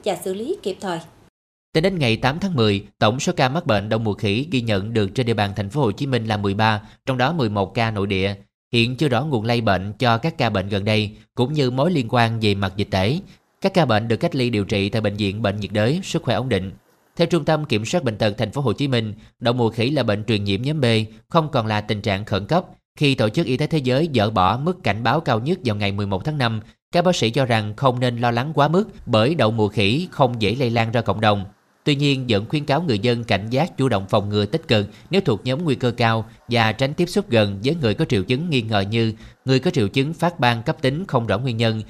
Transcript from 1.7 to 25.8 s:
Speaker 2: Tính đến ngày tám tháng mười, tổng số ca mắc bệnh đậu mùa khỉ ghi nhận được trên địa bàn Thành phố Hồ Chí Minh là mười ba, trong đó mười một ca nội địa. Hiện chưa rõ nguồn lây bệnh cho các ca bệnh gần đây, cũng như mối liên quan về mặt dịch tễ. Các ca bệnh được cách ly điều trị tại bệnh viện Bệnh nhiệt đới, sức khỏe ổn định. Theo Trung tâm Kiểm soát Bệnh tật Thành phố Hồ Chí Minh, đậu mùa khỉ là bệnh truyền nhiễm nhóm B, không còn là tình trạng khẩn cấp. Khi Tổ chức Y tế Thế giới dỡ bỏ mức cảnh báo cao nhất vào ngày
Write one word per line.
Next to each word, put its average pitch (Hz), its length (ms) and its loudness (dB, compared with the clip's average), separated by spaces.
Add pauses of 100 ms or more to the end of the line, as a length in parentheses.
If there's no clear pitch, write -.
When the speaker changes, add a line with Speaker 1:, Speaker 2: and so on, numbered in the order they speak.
Speaker 2:
Tính 160 100 2
đến 190 160 2
ngày 117 180 2
tám 131 240 0
tháng 190 140 -2
mười, 104 320 2 (120)
tổng 117 220 2
số 180 160 -2
ca 139 120 2
mắc 147 180 -4
bệnh 104 220 0
đậu 110 100 0
mùa 110 160 -2
khỉ 110 360 -2
ghi 131 100 0
nhận 107 320 -2
được 104 220 0
trên 127 120 -2
địa 117 80 0
bàn 104 220 0
Thành 98 140 -4
phố 143 100 -2
Hồ 135 100 2
Chí 139 160 -4
Minh 120 200 -2
là 110 100 -2
mười 101 180 0
ba, 107 280 2 (240)
trong 131 120 -2
đó 127 140 0
mười 143 160 0
một 101 260 -2
ca 113 160 0
nội 101 160 -2
địa. 98 280 0 (380)
Hiện 120 240 2
chưa 120 120 0
rõ 117 160 0
nguồn 131 200 -2
lây 120 160 0
bệnh 101 380 0
cho 117 200 2
các 160 200 -4
ca 117 120 0
bệnh 98 180 -2
gần 101 160 -2
đây, 107 320 0 (180)
cũng 127 180 0
như 139 180 2
mối 135 200 0
liên 143 200 0
quan 117 300 2
về 107 140 4
mặt 98 220 -2
dịch 101 140 -2
tễ. 98 280 0 (420)
Các 190 140 0
ca 175 100 4
bệnh 113 240 2
được 113 80 0
cách 170 180 -2
ly 123 160 0
điều 107 140 0
trị 101 240 0
tại 113 120 -2
bệnh 104 160 -2
viện 104 260 -2
Bệnh 101 140 0
nhiệt 104 160 -6
đới, 113 300 0
sức - 200 -4
khỏe 120 120 0
ổn 123 140 -2
định. 95 240 -2 (440)
Theo 170 100 2
Trung 165 180 0
tâm 156 200 0
Kiểm 110 200 0
soát 170 200 -2
Bệnh 110 140 -2
tật 107 200 0
Thành 107 140 -2
phố 139 80 -4
Hồ 127 120 2
Chí 139 160 -2
Minh, 113 260 -2 (240)
đậu 120 160 0
mùa 120 160 2
khỉ 117 200 0
là 147 120 0
bệnh 107 220 0
truyền 104 200 0
nhiễm 101 180 0
nhóm 151 180 -2
B, 135 40 2 (440)
không 156 240 2
còn 117 140 0
là 107 140 0
tình 104 220 -4
trạng 101 220 -2
khẩn 101 220 -2
cấp. 175 180 0 (340)
Khi 139 160 4
Tổ 131 140 2
chức 156 180 0
Y 127 100 0
tế 147 100 -2
Thế 160 120 0
giới 131 360 0
dỡ 107 160 2
bỏ 98 320 2
mức 180 200 -4
cảnh 107 200 -2
báo 120 180 2
cao 123 200 0
nhất 160 240 -2
vào 104 120 0
ngày 104 160 -2